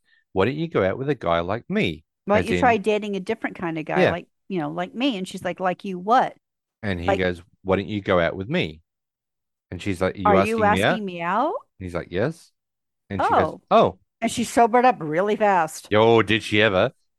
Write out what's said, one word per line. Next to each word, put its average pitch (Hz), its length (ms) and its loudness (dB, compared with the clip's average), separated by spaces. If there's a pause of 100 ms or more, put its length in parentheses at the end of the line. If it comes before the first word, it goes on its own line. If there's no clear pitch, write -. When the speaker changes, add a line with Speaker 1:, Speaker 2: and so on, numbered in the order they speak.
(340)
Speaker 1:
why 95 120 2
don't 131 100 -2
you 165 140 -4
go 131 140 0
out 95 140 0
with 135 120 -6
a 139 60 -2
guy 85 260 0
like 101 280 -8
me?" 135 360 -4 (200)
Speaker 2:
"Why 202 120 0
don't - 80 0
Speaker 1:
As 208 60 -6
Speaker 2:
you - 40 0
Speaker 1:
in - 60 -2
Speaker 2:
try 240 160 2
dating 208 380 -4
a 190 40 -6
different - 380 -8
kind 165 200 -6
of 156 80 -8
guy 160 180 -2
Speaker 1:
Yeah. 117 80 4
Speaker 2:
like, - 160 -8 (200)
you 185 120 -6
know, 147 120 -4
like 175 240 -8
me?" 240 220 -2
And 185 100 -8
she's - 160 -14
like, 175 160 -6
"Like 180 240 -4
you 185 160 -8
what?" 214 380 0 (460)
Speaker 1:
And 95 160 -2
he 85 80 -4
Speaker 2:
Like 196 120 0
Speaker 1:
goes, 90 220 -2 (220)
"Why 95 120 2
don't 95 140 -4
you 104 120 -4
go 95 180 2
out 82 180 0
with 95 120 -8
me?" 98 320 -4 (920)
And 90 100 -10
she's 95 180 -4
like, 92 180 -2
"You 95 100 -8
Speaker 2:
"Are 98 100 4
Speaker 1:
asking 98 200 2
Speaker 2:
you - 0 - (140)
Speaker 1:
me 95 120 0
out?" - 100 2
Speaker 2:
asking 214 120 -6
me 175 160 -10
out?" 220 320 -2 (260)
Speaker 1:
And 95 60 -10
he's 87 100 -8
like, 80 160 -6
"Yes." 120 400 -4 (580)
And 202 120 -4
she 403 120 0
goes, 185 140 4
Speaker 2:
Oh. - 140 -12 (100)
Speaker 1:
"Oh." 180 280 4 (200)
Speaker 2:
And 226 120 -2
she 233 140 -4
sobered 240 380 4
up 247 160 4
really 170 360 -2
fast. 190 580 0
Speaker 1:
Oh, 113 300 6
did 107 180 0
she 104 180 0
ever? 107 320 4 (280)